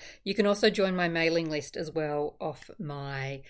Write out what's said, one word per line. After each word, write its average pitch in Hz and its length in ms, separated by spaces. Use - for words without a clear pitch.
You 196 120
can 208 100
also 208 240
join 190 260
my 175 120
mailing 165 420
list 151 260
as 165 140
well 147 500
off - 380
my, 139 720